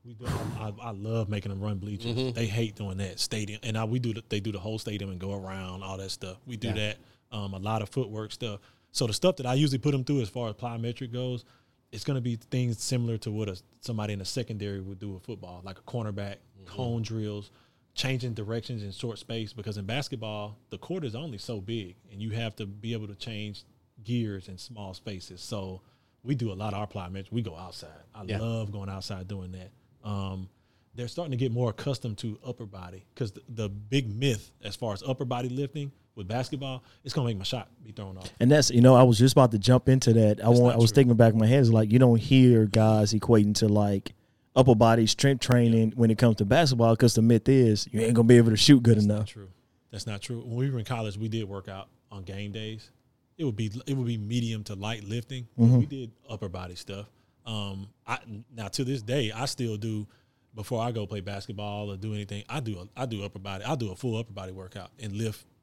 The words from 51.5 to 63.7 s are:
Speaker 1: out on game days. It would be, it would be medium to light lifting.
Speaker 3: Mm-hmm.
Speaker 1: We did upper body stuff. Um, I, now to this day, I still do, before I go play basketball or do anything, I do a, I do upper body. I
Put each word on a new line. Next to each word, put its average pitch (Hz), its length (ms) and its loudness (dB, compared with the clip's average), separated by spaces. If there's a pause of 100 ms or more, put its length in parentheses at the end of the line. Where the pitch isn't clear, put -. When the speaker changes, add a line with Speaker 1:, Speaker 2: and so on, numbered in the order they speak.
Speaker 1:
out 98 220 -14 (240)
on 101 100 -14
game 98 300 -10
days. 110 380 -12 (460)
It 165 100 -6
would 113 100 -2
be, 107 160 -4 (140)
it 139 100 -4
would 127 100 -2
be 117 120 -2
medium 113 460 -4
to 104 120 -10
light 104 260 -8
lifting. 117 460 -10 (100)
Speaker 3:
Mm-hmm. 120 200 8
Speaker 1:
We 120 80 2
did 135 260 -12 (160)
upper 104 200 -10
body 90 280 -12
stuff. 101 340 -14 (360)
Um, 101 420 -8 (180)
I, 120 140 -6 (340)
now 107 140 -10
to 135 160 -6
this 127 180 -4
day, 117 300 -2
I 117 140 -6
still 117 300 -6
do, 107 300 -6 (480)
before 110 260 -6
I 117 120 -4
go 110 120 -6
play 101 160 -10
basketball 101 680 -10
or 98 60 -10
do 107 180 -8
anything, 104 340 -10
I 147 120 -8
do 110 180 -8
a, 90 180 -16
I 131 100 -6
do 107 180 -6
upper 98 160 -12
body. 98 240 -10
I 127 100 -4